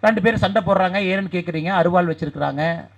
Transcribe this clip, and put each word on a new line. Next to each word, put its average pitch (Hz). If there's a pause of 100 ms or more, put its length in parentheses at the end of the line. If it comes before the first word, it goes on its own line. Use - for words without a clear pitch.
ரெண்டு 214
பேரும் 226
சண்டை 196
போடுறாங்க. 190
ஏன்னு 196
கேக்குறீங்க? 170
அருவாள் 175
வச்சிருக்கிறாங்க. 151